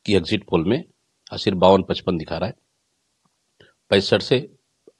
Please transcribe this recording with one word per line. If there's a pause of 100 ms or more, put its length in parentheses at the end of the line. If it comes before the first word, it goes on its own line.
कि
exit
poll
में (500)
सिर्फ
बावन
पचपन
दिखा
रहा
है, (1400)
पैंसठ
से (440)